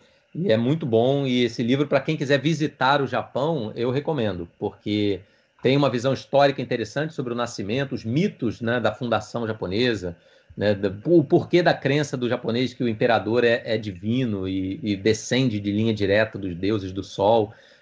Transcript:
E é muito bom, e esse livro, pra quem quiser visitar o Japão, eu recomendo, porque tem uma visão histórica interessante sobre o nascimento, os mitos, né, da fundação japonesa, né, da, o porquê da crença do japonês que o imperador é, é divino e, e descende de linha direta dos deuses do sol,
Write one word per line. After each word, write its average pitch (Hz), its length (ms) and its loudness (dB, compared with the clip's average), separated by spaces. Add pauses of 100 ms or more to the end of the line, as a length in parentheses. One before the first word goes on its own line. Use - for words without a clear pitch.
(340)
E 156 160 -4
é 110 60 6
muito 139 300 0
bom, 131 420 2
e 123 160 2
esse 117 180 -2
livro, 135 240 2
pra 139 140 2
quem 156 160 -2
quiser 143 240 2
visitar 143 600 2
o 135 60 0
Japão, 123 680 -4
eu 123 160 -2
recomendo, 117 560 -2 (100)
porque 104 600 -2 (420)
tem 131 140 4
uma 143 140 4
visão 123 240 -2
histórica 139 480 2
interessante 127 520 -6
sobre 123 200 -6
o - 20 -6
nascimento, 120 580 -4
os 98 120 -8
mitos, 131 560 -2
né, 117 180 0
da 107 140 0
fundação 117 520 -4
japonesa, 104 680 -2 (400)
né, 101 180 2
da, 98 160 0 (160)
o 165 160 6
porquê 156 400 2
da 170 120 4
crença 143 420 -2
do 123 140 -2
japonês 120 440 -2
que - 80 -8
o 123 60 0
imperador 113 560 2
é, 120 220 4
é 113 120 -2
divino 107 680 -2
e, 95 340 -4
e 104 140 0
descende 107 640 0
de 101 100 -4
linha 110 240 2
direta 104 440 0
dos 95 180 -6
deuses 95 380 -4
do 95 100 -8
sol, 107 500 2 (280)